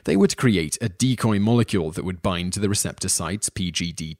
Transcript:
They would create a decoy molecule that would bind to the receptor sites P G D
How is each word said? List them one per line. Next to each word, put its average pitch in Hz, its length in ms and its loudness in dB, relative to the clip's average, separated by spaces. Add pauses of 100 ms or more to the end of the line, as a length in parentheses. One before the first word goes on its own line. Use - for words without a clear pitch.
They - 120 2
would 196 200 4
create 90 440 2
a 113 80 -2
decoy 113 500 0
molecule 104 540 2
that 98 120 -6
would 90 180 -6
bind 90 320 -2
to 104 60 -4
the 101 80 0
receptor 95 400 -4
sites 87 400 -2
P 90 220 -6
G 85 220 -4
D 80 280 -10